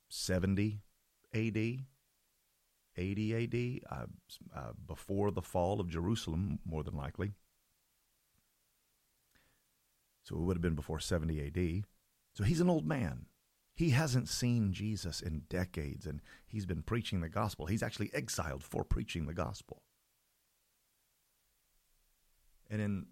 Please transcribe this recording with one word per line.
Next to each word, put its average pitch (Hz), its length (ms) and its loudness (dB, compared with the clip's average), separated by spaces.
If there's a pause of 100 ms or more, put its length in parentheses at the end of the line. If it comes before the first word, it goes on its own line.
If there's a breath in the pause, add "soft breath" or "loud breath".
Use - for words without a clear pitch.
seventy 98 760 2 (500)
A 113 160 2
D, 117 360 0 (1120)
eighty 101 380 0
A 117 140 0
D, 120 420 -2
uh, 64 160 -6 (500)
uh, 58 180 -8 (120)
before 98 460 0
the 87 100 -2
fall 92 380 0
of 87 100 -2
Jerusalem, 82 760 0
more 78 200 -2
than - 120 -6
likely. 82 380 -4 (3000 soft breath)
So - 140 -8
it 80 60 0
would 90 160 4
have 85 40 0
been 85 140 4
before 76 240 -2
seventy 80 400 0
A 73 100 -2
D. 90 360 2 (500)
So 101 80 0
he's 160 180 6
an 180 80 6
old 156 160 4
man. 110 400 0 (480)
He - 160 4
hasn't 127 400 4
seen 120 440 4
Jesus 101 480 -2
in 78 280 -2
decades, 80 560 -2
and 73 160 -6 (240 loud breath)
he's 107 200 -4
been 82 180 -2
preaching 110 380 0
the 80 80 -2
gospel. 101 360 -2
He's 101 180 2
actually - 300 -4
exiled 80 500 -4
for - 200 -2
preaching - 420 0
the 76 80 -4
gospel. - 480 -6 (3000)
And 107 120 0
in 101 300 0